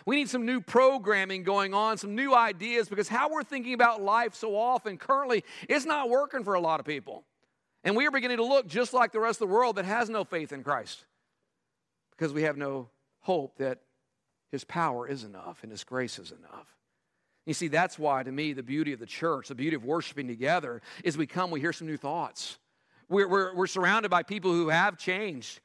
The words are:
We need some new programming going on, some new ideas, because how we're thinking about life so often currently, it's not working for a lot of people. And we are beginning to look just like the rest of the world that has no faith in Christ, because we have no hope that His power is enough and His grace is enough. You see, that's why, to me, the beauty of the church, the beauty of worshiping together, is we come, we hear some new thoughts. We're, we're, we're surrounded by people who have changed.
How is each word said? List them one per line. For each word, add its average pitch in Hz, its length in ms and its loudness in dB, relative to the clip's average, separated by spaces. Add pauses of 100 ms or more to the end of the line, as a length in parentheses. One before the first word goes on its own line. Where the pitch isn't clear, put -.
We 254 120 2
need 285 120 0
some 247 160 -2
new 247 160 0
programming 202 840 4
going 196 280 2
on, 214 240 2
some 202 180 -8
new 269 200 4
ideas, 226 560 2
because 202 180 -2
how 262 220 0
we're 311 140 -2
thinking 254 280 -6
about 233 300 4
life 220 320 2
so 220 220 -6
often 220 420 0
currently, 262 460 0 (220)
it's 277 200 2
not 294 240 0
working 269 340 2
for 196 100 0
a 180 60 2
lot 160 180 2
of 135 60 -8
people. 143 400 -8 (600)
And 196 120 2
we 277 100 4
are 294 40 2
beginning 247 280 0
to 233 60 2
look 262 220 4
just 226 260 -2
like 240 200 4
the 220 80 -2
rest 226 200 0
of 202 80 0
the 185 60 2
world 233 220 4
that 185 100 -2
has 220 240 0
no 208 140 -2
faith 160 280 -6
in 135 100 -10
Christ, 131 420 -4 (1040)
because 151 240 -4
we 151 80 -2
have 147 160 0
no 139 300 -6 (320)
hope 156 380 -2
that 131 200 -2 (720)
His 135 140 -8
power 135 440 -2
is 135 160 -8
enough 101 380 -16
and 110 100 -16
His 104 120 -14
grace 127 340 -6
is 82 140 -18
enough. - 340 -20 (800)
You 156 80 -4
see, 165 140 -4
that's 165 300 0
why, 139 260 0
to 131 80 -8
me, 147 200 -4
the 131 100 -8
beauty 143 300 -4
of 113 80 -8
the 113 60 -12
church, 151 420 -4
the 127 60 -12
beauty 147 220 -2
of 117 100 -10
worshiping 147 400 -4
together, 123 560 -2 (200)
is 156 140 -2
we 156 100 -2
come, 180 240 -4
we 151 100 -4
hear 160 120 0
some 165 140 -12
new 156 100 -6
thoughts. 143 640 -8 (500)
We're, 196 180 4
we're, 185 280 2
we're 180 120 2
surrounded 190 440 2
by 175 120 6
people 190 300 -2
who 170 160 2
have 175 300 2
changed. 185 680 -6